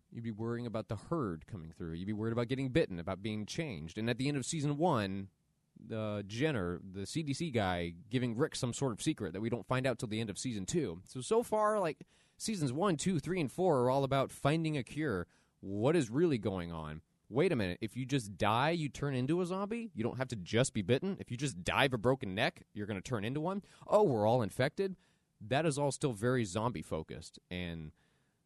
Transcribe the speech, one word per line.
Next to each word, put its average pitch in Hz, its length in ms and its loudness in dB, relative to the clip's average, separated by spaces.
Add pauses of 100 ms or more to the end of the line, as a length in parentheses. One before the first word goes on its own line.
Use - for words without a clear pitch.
(100)
You'd 117 140 -10
be 117 60 -4
worrying 117 340 -4
about 110 240 -4
the 113 80 -4
herd 101 500 -2
coming 82 240 -10
through. 82 220 -8
You'd 87 140 -6
be 107 80 -2
worried 110 180 -2
about 120 160 0
getting 131 220 -2
bitten, 98 280 2
about 90 240 -4
being 107 220 -4
changed. 98 540 -6
And 113 100 0
at 120 80 2
the 127 100 -2
end 147 120 0
of 123 80 -4
season 147 320 0
one, 101 500 2 (580)
the 107 400 -4
Jenner, 107 560 -2
the 98 220 -8
C - 180 -4
D 139 120 -4
C - 160 -4
guy, 92 420 0 (160)
giving 120 300 -2
Rick 147 180 0
some 123 160 -2
sort 131 200 -2
of 95 100 -8
secret 110 320 -2
that 98 80 -4
we 113 80 -2
don't 113 160 -4
find 127 200 0
out 123 120 0
till 120 100 -6
the 110 120 -2
end 113 100 -2
of 92 80 -8
season 107 260 -4
two. 95 400 -2
So, - 160 -10
so 220 220 2
far, 214 360 2
like, 165 280 -2 (320)
seasons 147 340 -2
one, 165 240 2
two, 175 240 0
three, 185 180 -2
and 139 140 -2
four 170 280 4
are 123 100 6
all 139 120 4
about 135 300 2
finding 156 460 2
a 123 40 -2
cure. 123 440 -2 (340)
What 104 340 2
is 143 140 4
really 143 300 4
going 95 340 -2
on? 78 300 -8 (260)
Wait 156 220 2
a 156 60 2
minute. 92 240 0
If - 160 -6
you 131 100 -4
just 110 320 -2
die, 113 320 4
you 160 180 0
turn 143 240 -4
into 135 280 2
a 180 60 0
zombie? 202 480 -4
You 107 100 0
don't 120 140 0
have 131 100 -2
to 120 80 -6
just 104 360 2
be 107 100 0
bitten? 139 360 2
If - 100 -10
you 120 80 -4
just 151 280 -4
die 131 220 6
of 131 60 0
a 123 60 0
broken 110 380 0
neck, 127 260 0 (100)
you're 202 140 -6
gonna 104 140 -4
turn 110 240 -2
into 135 160 -2
one? 185 220 -4 (260)
Oh, 208 160 8
we're 110 240 6
all 123 140 6
infected? 147 520 0 (460)
That 127 260 2
is 139 100 2
all 143 140 2
still 135 220 0
very 117 320 2
zombie-focused 85 960 -4 (100)
and 85 400 -6 (560)